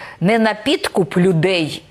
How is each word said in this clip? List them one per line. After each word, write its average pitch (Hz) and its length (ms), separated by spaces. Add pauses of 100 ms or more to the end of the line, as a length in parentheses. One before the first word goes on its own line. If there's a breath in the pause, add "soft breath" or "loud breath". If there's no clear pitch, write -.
(200 loud breath)
не 214 180
на 220 160
підкуп - 600
людей 175 760